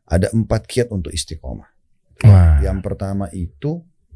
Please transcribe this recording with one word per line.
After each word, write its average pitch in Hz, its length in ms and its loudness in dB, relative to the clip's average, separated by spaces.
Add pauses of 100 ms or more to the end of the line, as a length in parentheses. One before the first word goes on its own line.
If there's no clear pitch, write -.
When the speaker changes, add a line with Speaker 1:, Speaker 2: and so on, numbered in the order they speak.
Speaker 1:
ada 90 260 -2
empat 113 380 -4
kiat 120 240 -4
untuk 90 180 -8
istiqomah. 65 600 -12 (540)
Speaker 2:
Wah. 87 360 8
Speaker 1:
Yang 95 240 -2
pertama 98 480 -8
itu 143 560 -10 (300)